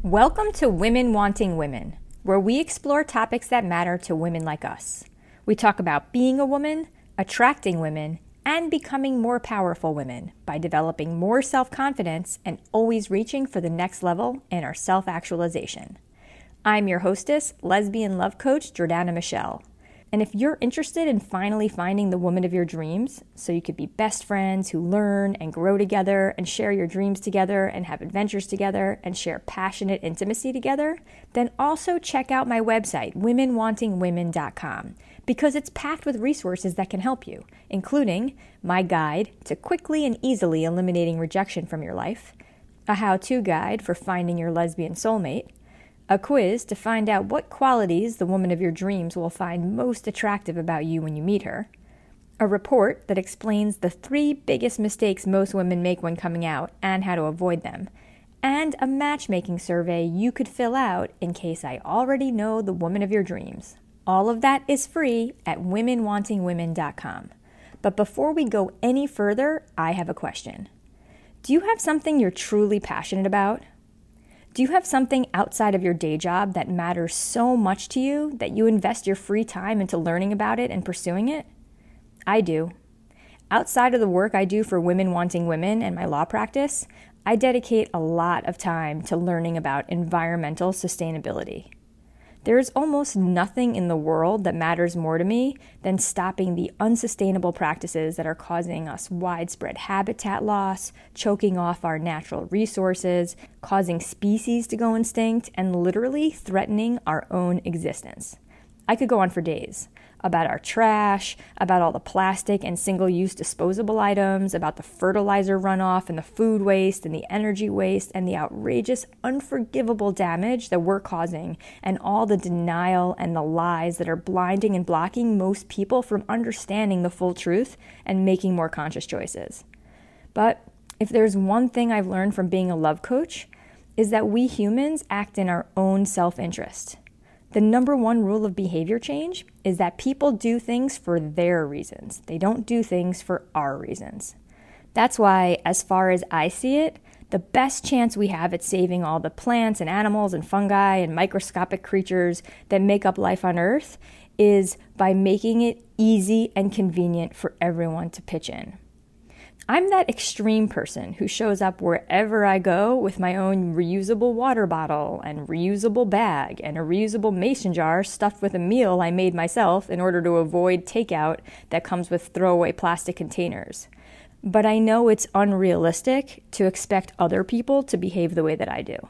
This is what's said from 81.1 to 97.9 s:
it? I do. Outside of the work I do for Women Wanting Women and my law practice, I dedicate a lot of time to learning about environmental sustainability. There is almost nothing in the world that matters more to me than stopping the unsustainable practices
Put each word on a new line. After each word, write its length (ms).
it? 180
I 140
do. 320
Outside 420
of 60
the 80
work 260
I 100
do 200
for 160
Women 320
Wanting 340
Women 380
and 100
my 100
law 200
practice, 640
I 120
dedicate 580
a 60
lot 480
of 100
time 440
to 140
learning 400
about 320
environmental 840
sustainability. 1000
There 140
is 160
almost 420
nothing 600
in 120
the 100
world 460
that 100
matters 420
more 220
to 60
me 340
than 160
stopping 560
the 260
unsustainable 720
practices 640